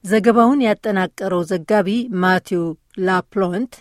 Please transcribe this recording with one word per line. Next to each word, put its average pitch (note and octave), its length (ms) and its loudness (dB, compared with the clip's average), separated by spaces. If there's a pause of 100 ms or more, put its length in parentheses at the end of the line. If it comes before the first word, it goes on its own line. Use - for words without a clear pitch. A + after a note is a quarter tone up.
ዘገባውን A#3 580 4
ያጠናቀረው G3 800 -2
ዘጋቢ F#3+ 460 0 (300)
ማቲው F#3 440 0 (340)
ላፕሎንት F#3 840 -4